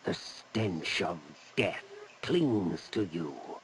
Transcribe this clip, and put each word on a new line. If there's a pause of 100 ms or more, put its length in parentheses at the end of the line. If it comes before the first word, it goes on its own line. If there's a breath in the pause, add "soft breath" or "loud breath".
The
stench
of (360)
death (400)
clings
to
you.